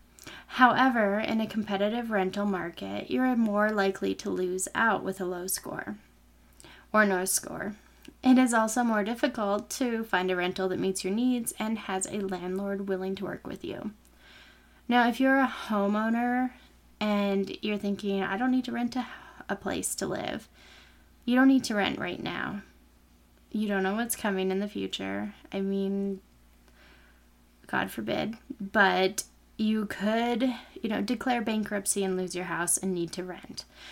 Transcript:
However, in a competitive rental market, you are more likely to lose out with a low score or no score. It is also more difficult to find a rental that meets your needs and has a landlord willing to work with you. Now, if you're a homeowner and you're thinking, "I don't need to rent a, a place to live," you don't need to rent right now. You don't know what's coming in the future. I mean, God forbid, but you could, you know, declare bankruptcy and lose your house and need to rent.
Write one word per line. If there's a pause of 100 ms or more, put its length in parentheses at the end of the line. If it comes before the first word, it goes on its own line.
(480)
However,
in
a
competitive
rental
market,
you
are
more
likely
to
lose
out
with
a
low
score (960)
or
no
score. (480)
It
is
also
more
difficult
to
find
a
rental
that
meets
your
needs
and
has
a
landlord
willing
to
work
with
you. (960)
Now,
if
you're
a (140)
homeowner (500)
and
you're
thinking,
"I
don't
need
to
rent
a, (420)
a
place
to
live," (800)
you
don't
need
to
rent
right
now. (880)
You
don't
know
what's
coming
in
the
future. (180)
I
mean, (1500)
God
forbid, (220)
but (340)
you
could, (300)
you
know,
declare
bankruptcy
and
lose
your
house
and
need
to
rent. (260)